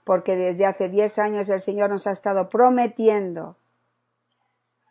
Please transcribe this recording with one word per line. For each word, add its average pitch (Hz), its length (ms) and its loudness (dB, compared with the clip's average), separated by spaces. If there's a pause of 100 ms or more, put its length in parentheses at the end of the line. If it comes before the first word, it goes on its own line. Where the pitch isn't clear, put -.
Porque 185 320 0
desde 185 280 0
hace 190 240 0
diez 208 300 0
años 208 300 -2
el 190 120 -2
Señor 202 300 -2
nos 196 160 -4
ha 202 60 -2
estado 190 360 -2
prometiendo 220 1080 2 (1300)